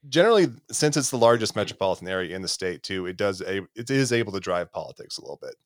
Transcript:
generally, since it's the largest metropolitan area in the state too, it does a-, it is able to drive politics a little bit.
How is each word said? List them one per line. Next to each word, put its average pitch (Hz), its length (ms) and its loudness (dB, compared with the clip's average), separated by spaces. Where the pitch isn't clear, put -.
generally, 175 420 6
since 147 280 2
it's 135 100 0
the 131 80 -4
largest 117 400 4
metropolitan 95 500 -2
area 92 300 -4
in 95 60 -6
the 87 60 -6
state 90 340 -6
too, 92 240 -6
it 90 100 -8
does 98 240 -2
a-, 95 340 -6
it 117 160 -12
is 135 220 2
able 113 200 0
to 98 80 -4
drive 87 320 -4
politics - 440 -12
a - 60 -16
little 71 180 -14
bit. 64 140 -14